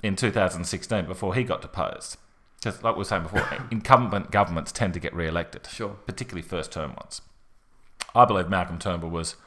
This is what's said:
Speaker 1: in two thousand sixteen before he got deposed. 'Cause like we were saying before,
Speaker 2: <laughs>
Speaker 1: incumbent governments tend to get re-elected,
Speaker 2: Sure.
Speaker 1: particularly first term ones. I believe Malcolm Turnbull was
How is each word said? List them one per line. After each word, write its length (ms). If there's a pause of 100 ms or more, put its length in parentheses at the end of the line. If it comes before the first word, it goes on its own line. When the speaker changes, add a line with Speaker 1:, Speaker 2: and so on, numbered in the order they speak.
Speaker 1:
in 140
two 160
thousand 320
sixteen 420
before 280
he 100
got 180
deposed. 540 (460)
'Cause 200
like 120
we 40
were 60
saying 180
before, 240 (120)
Speaker 2:
<laughs> 120
Speaker 1:
incumbent 600
governments 400
tend 220
to 60
get 140
re-elected, 540
Speaker 2:
Sure. 220 (160)
Speaker 1:
particularly 360
first 300
term 220
ones. 280 (920)
I 100
believe 240
Malcolm 300
Turnbull 320
was 260 (100)